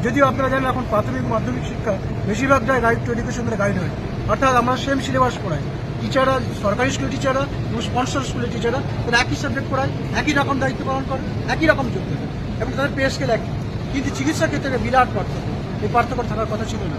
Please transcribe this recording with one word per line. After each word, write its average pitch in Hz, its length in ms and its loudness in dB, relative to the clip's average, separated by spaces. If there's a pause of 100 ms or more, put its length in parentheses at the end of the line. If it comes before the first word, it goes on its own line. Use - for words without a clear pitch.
যদিও 269 260 4
আপনারা 262 220 2
জানেন 262 200 2
এখন 254 200 0
প্রাথমিক 247 320 0 (100)
মাধ্যমিক 233 360 0
শিক্ষা - 240 -2 (340)
বেশিরভাগটাই 262 520 2
রাইট 233 240 2
টু 240 100 -2
এডুকেশন 240 320 -4
দ্বারা 220 160 -2
গাইড 202 200 2
হয়, 151 100 -2 (400)
অর্থাৎ 262 280 4
আমরা 247 140 2 (100)
সেম 269 220 2
সিলেবাস 254 280 4 (100)
পড়াই। 151 180 -2 (380)
টিচাররা, 262 340 4 (300)
সরকারি 208 300 2
স্কুলের 269 200 -2
টিচাররা 269 300 2 (240)
এবং 233 200 -2
স্পন্সর 262 420 0
স্কুলের 240 240 -2
টিচাররা 233 260 0 (240)
তারা 240 180 2
একই 294 200 0
সাবজেক্ট 277 300 -2
পড়ায়, 269 180 0 (300)
একই 294 200 2
রকম 269 220 2
দায়িত্ব 262 260 -2
পালন 269 220 -2
করে, 247 120 -4 (320)
একই 311 160 2
রকম 269 240 2
যোগ্যতা - 320 -4 (340)
এবং - 160 -2
তাদের 269 200 0
পে 269 60 0 (120)
স্কেল 269 220 -2
একই। - 140 -4 (420)
কিন্তু 269 240 0
চিকিৎসা 311 340 0
ক্ষেত্রে 285 200 -2
একটা 247 140 0
বিরাট 247 320 4
পার্থক্য, - 320 -2 (360)
এই 208 100 0
পার্থক্য 233 360 2
থাকার 214 220 -2
কথা 214 180 -2
ছিল 202 120 -4 (100)
না। - 60 -4